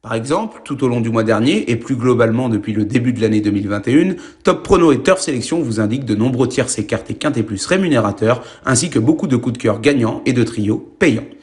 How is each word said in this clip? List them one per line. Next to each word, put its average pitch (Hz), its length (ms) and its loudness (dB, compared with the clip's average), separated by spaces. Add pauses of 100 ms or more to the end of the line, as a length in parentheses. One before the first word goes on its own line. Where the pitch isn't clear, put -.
Par 117 120 -8
exemple, 151 500 -4
tout 139 200 -6
au 127 40 2
long 120 140 0
du 113 80 -2
mois 113 140 0
dernier, 117 480 2
et 120 60 0
plus 131 180 -4
globalement 117 520 2
depuis 107 260 -2
le 104 120 0
début 120 260 0
de 107 100 -2
l'année 107 200 2
deux 104 80 0
mille 101 180 -2
vingt 101 200 -4
et 123 40 0
une, 175 260 2 (260)
Top 180 180 2
Prono 175 300 4
et 127 100 2
Turf 185 180 4
Sélection 156 420 -4
vous 113 180 -4
indiquent 107 260 -2
de 110 80 -2
nombreux 123 340 0
tierces - 300 -2
écartés 104 380 -6
Quintet 135 260 -4
Plus 101 240 -6
rémunérateurs, 123 760 0 (240)
ainsi 151 240 0
que - 80 2
beaucoup 156 260 2
de 135 100 0
coups 120 180 -2
de - 100 -10
cœur 107 180 0
gagnants 135 460 0
et 117 60 2
de 117 100 2
trios 107 560 -4
payants. 131 260 2 (180)